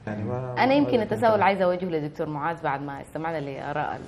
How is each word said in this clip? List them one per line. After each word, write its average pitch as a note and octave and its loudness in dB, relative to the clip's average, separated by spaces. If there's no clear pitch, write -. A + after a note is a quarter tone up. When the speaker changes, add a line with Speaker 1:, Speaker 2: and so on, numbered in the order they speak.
Speaker 1:
يعني G#2 -6
ما، B2 -4
Speaker 2:
أنا A#3 4
Speaker 1:
ما C4+ 4
Speaker 2:
يمكن C#4+ 4
Speaker 1:
ما A3 0
Speaker 2:
التساؤل A3 4
عايزة F#3+ 4
أوجهه F3+ 2
لدكتور D#3 -2
معاذ D3+ -4
بعد C#3 0
ما C#3 -8
استمعنا D#3+ -6
لآراء C#3 -4